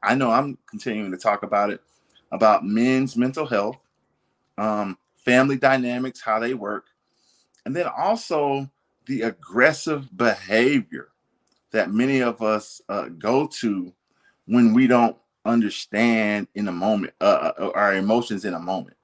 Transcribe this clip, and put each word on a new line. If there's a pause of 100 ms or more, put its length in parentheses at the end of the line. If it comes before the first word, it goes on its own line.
I
know
I'm (140)
continuing
to
talk
about
it, (500)
about
men's
mental
health, (800)
um, (200)
family
dynamics,
how
they
work, (800)
and
then
also (360)
the
aggressive
behavior (640)
that
many
of
us,
uh, (100)
go
to (540)
when
we
don't (280)
understand
in
a
moment,
uh,
uh,
our
emotions
in
a
moment